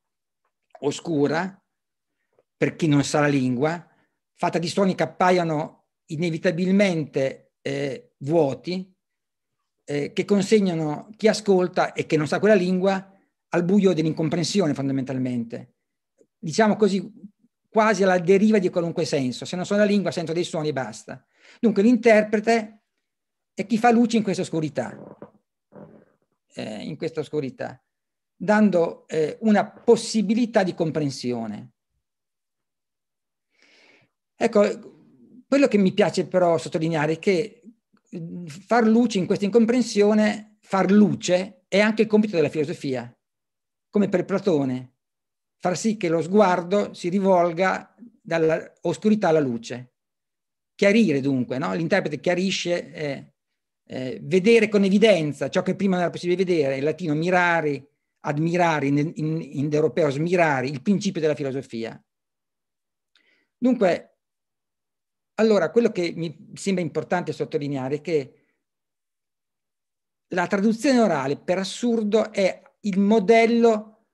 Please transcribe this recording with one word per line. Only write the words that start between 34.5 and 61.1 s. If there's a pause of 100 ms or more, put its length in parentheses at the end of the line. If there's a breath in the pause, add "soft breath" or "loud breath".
quello
che
mi
piace
però
sottolineare
è
che, (560)
mm,
far
luce
in
questa
incomprensione,
far
luce,
è
anche
il
compito
della
filosofia, (760)
come
per
Platone, (640)
far
sì
che
lo
sguardo
si
rivolga (260)
dalla
oscurità
alla
luce. (840)
Chiarire
dunque,
no?
L'interprete
chiarisce,
eh, (520)
eh,
vedere
con
evidenza
ciò
che
prima
non
era
possibile
vedere,
in
latino
mirare, (300)
admirare,
in,
in,
in
europeo
smirare,
il
principio